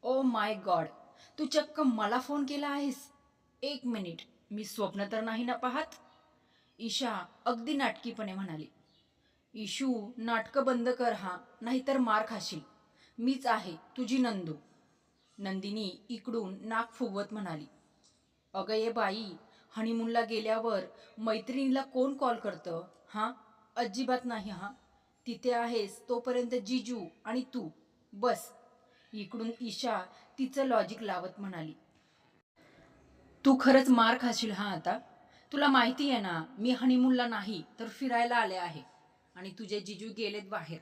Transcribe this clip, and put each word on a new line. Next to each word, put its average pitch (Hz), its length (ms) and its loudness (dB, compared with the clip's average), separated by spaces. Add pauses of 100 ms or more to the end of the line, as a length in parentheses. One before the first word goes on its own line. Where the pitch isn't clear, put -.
ओ 262 180 2
माय 220 320 2 (120)
गॉड, 170 220 4 (500)
तू 302 80 -2
चक्क 302 340 0
मला 226 400 4
फोन 285 260 -2
केला 285 220 -2
आहेस? 285 300 -2 (640)
एक 277 220 -4
मिनिट, 190 360 -4 (300)
मी 214 120 -8
स्वप्न 196 480 -4
तर 220 100 -2
नाही 226 220 -2
ना 247 120 -2
पाहत? 262 400 -4 (840)
ईशा 220 460 -4 (200)
अगदी 240 280 -2
नाटकीपणे 220 600 -2
म्हणाली. 175 340 -6 (840)
"इशू, 220 640 -4
नाटकं 233 480 0
बंद 247 240 2
कर 240 240 2
हा, 185 240 -6 (240)
नाहीतर 254 360 2
मार 220 300 4
खाशील. 185 340 -8 (560)
मीच 254 300 0
आहे 185 280 0 (220)
तुझी 254 200 0
नंदू." 202 360 0 (840)
नंदिनी 196 520 -4 (200)
इकडून 220 520 -4
नाक 226 320 -2
फुगवत 202 400 -4
म्हणाली, 175 320 -6 (880)
"अगं 190 200 -2
ये 220 180 2
बाई, 214 340 0 (480)
हनीमूनला 226 480 0
गेल्यावर 220 640 0 (320)
मैत्रिणीला 254 640 0
कोण 269 320 2
कॉल 254 220 2
करतं, 180 520 -6 (220)
हां? 220 220 -2 (440)
अजिबात 247 500 0
नाही 214 240 -6
हां. 196 220 -8 (560)
तिथे 247 260 -2
आहेस 233 460 -2 (100)
तोपर्यंत 247 440 0 (120)
जीजू 240 340 -2 (260)
आणि 233 160 -2 (120)
तू, 196 160 -6 (440)
बस." 208 360 2 (640)
इकडून 220 380 -6 (100)
ईशा 226 380 -2 (400)
तिचं 269 260 0
लॉजिक 220 380 2
लावत 185 360 -4
म्हणाली, 170 340 -8 (1700)
"तू 269 140 8
खरंच 262 300 8
मार 233 320 8
खाशील 226 300 0
हां 202 200 -2
आता. 175 260 -2 (540)
तुला 285 160 4
माहिती 262 440 4
आहे 226 100 2
ना, 170 220 -2 (160)
मी 233 120 2
हनीमूनला 254 560 6
नाही 208 340 -4 (180)
तर 226 80 -6
फिरायला 240 480 2
आले 214 200 2
आहे 165 260 -6 (540)
आणि 185 240 -12
तुझे 208 200 -4
जीजू 202 380 -10
गेलेत 202 320 -4
बाहेर. 165 320 -8